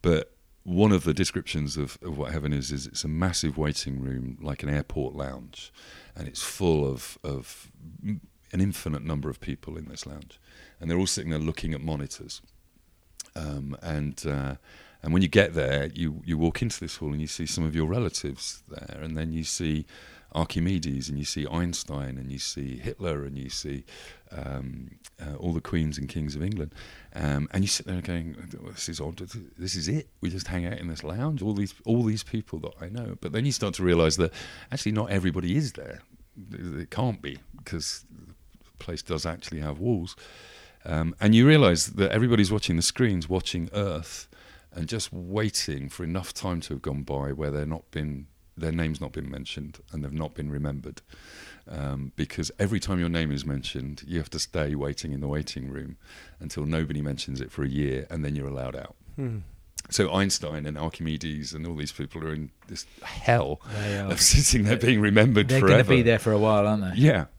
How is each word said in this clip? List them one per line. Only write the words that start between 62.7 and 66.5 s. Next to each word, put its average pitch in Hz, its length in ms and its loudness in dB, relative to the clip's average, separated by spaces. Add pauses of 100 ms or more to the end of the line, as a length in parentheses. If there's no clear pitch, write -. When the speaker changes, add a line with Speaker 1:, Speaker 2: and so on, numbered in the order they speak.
Speaker 1:
hell - 580 2 (120)
Speaker 3:
They 104 260 -2
are. 98 120 -2
Speaker 1:
of - 80 0
sitting - 460 8
there 110 100 6
Speaker 3:
They're 117 140 4
Speaker 1:
being 113 120 8
remembered 107 460 8
Speaker 3:
gonna 131 140 6
Speaker 1:
forever. 123 340 10
Speaker 3:
be 127 60 8
there 113 180 8
for 110 140 4
a 104 40 6
while, 104 300 6